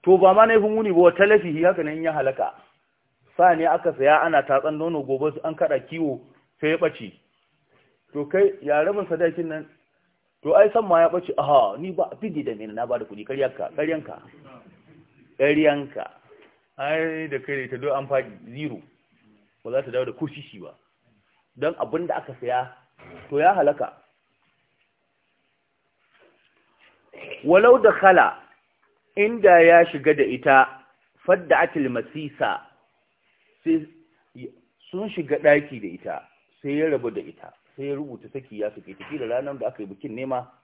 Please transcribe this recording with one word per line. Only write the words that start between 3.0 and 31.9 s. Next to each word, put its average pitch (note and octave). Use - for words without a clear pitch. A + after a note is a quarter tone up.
Sa F3
ne D#3+
aka E3
saya C#3
ana D#3
tatsan D3
nono, D#3+
gobe C3+
an D#3+
kaɗa D3+
kiwo D#3
sai D3+
ya E3
ɓace. C3+
To D3
kai G3
ya D3
rabin G3
sadakin E3
nan? D#3
To D#3+
ai G3+
san A3+
ma E3
ya E3+
ɓace. F3+
Aha, C3
ni F3+
ba E3
abin G3+
da D3+
ya B2
dame A2
ni, G#2+
na A#2+
bada A#2+
kuɗi, G#2
karyanka, C3+
karyanka. D#3
Karyanka. D3
Ai D#3+
da C#3
kai C#3+
da C3
ita B2
duk C#3
an C#3
faɗi, A#2+
zero. C3
Ba A2+
za C3
ta B2+
dawo B2+
da C#3+
ko D#3
sisi G#2+
ba. D2+
Don D3+
abin E3
da -
aka B2+
saya, B2
to C#3+
ya F3+
halaka. C#3+
Walau A3
da G#3+
khala, F3+
inda G3+
ya E3+
shiga C#3+
da D3
ita, B2+
fadda F3
atil D#3
masisa, B2